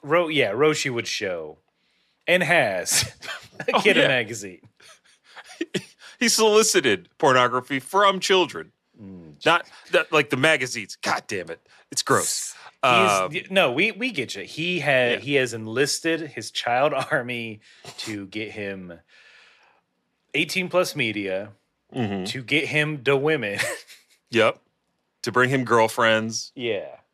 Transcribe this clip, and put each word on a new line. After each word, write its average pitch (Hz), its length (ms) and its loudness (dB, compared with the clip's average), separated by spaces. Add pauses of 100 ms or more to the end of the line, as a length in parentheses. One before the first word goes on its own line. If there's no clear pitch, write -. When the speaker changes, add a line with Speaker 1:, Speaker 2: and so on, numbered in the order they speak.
Speaker 1:
Ro-, 160 260 2
yeah, 135 240 2
Roshi 147 400 2
would 117 160 -4
show 85 500 -6 (680)
and 180 160 2
has 123 680 0 (280)
<laughs> - 280 -12
a - 80 0
Speaker 2:
Oh, - 40 4
Speaker 1:
kid 196 160 4
a - 60 4
Speaker 2:
yeah. - 60 2
Speaker 1:
magazine. 107 520 -4 (1000)
Speaker 2:
<laughs> - 100 -8 (500)
He 240 80 2
solicited 214 800 4 (100)
pornography 127 600 4
from 196 400 2
children. 180 540 0 (280)
Speaker 1:
Mm, 95 460 -20
Speaker 2:
Not 165 220 2 (240)
that, 170 200 0
like, 151 180 2
the 143 60 -2
magazines. 127 640 0
God - 280 -4
damn 90 200 -8
it. 82 120 -12 (320)
It's - 100 -2
gross. - 540 0 (260)
Speaker 1:
He's, 131 80 4
Speaker 2:
Um, 107 420 4 (180)
Speaker 1:
no, 185 200 4
we, 185 220 0
we 226 180 -6
get 135 240 -6
you. 101 80 -10
He 175 380 -6
ha-, 143 100 -2
Speaker 2:
Yeah. 123 280 2
Speaker 1:
he 131 160 -6
has 127 200 2
enlisted 135 680 -2
his 139 280 -12
child 127 420 0
<laughs> 135 200 -4
army 120 480 -6 (380)
to 101 280 -10
get 107 240 -10
him 98 440 -10 (1400)
eighteen 175 340 -2
plus 175 280 0
media, 104 540 -4 (440)
Speaker 2:
Mm-hmm. 101 300 -2
Speaker 1:
to 123 180 -8
get - 240 -2
him 151 380 -2
the 139 120 4
women. 135 480 -2
<laughs> - 680 -12
Speaker 2:
Yep. 113 280 2 (640)
To 107 100 -6
bring 127 180 4
him 135 140 0
girlfriends. 113 920 2
Speaker 1:
Yeah. 98 400 -6 (180)